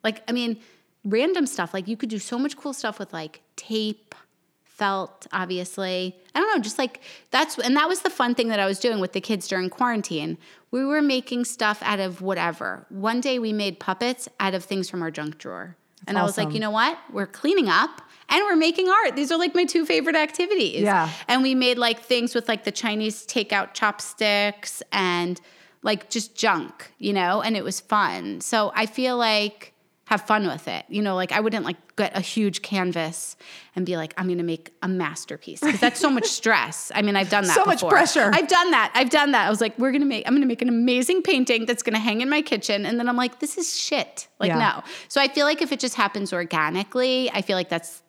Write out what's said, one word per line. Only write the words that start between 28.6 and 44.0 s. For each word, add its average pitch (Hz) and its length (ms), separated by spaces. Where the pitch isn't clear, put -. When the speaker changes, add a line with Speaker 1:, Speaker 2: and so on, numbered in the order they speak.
Speaker 1:
I 220 120
feel 254 300
like 214 520
have 208 200
fun 214 180
with 156 220
it. 90 220
You 208 120
know, 196 140
like, 185 160
I - 80
wouldn't, 214 240
like, 170 140
get 202 200
a 196 40
huge 202 420
canvas 175 720
and 185 100
be 180 100
like, 156 220
"I'm 185 100
gonna 175 160
make 165 280
a 185 60
masterpiece," 165 760
'cause 294 180
that's 247 200
so 302 100
much 262 160
Speaker 2:
<laughs> - 140
Speaker 1:
stress. 165 540
I 208 80
mean, 208 140
I've 196 140
done 202 160
that 165 100
Speaker 2:
So 381 100
much 403 120
Speaker 1:
before. 170 140
Speaker 2:
pressure. 302 420
Speaker 1:
I've 320 160
done 359 220
that. 233 240
I've 254 140
done 285 220
that. 208 160
I - 20
was 220 120
like, 220 180
"We're 262 140
gonna 285 120
make, 247 220
I'm 240 60
gonna 277 120
make 233 160
an 247 80
amazing 247 520
painting 254 440
that's 240 180
gonna 220 160
hang 220 220
in 262 80
my 302 120
kitchen." 208 440
And 233 140
then 240 80
I'm 247 80
like, 247 240
"This - 180
is - 220
shit." - 480